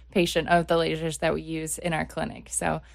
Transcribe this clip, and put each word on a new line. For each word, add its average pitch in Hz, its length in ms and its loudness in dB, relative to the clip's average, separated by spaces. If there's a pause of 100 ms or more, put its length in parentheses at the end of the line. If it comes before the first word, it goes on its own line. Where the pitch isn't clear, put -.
(100)
patient 170 380 2
of 170 200 4
the 170 80 4
lasers 160 420 0
that 160 160 2
we 160 80 -4
use 160 340 -6
in 170 160 -4
our 156 140 -2
clinic. - 440 -8
So, 160 300 -2 (140)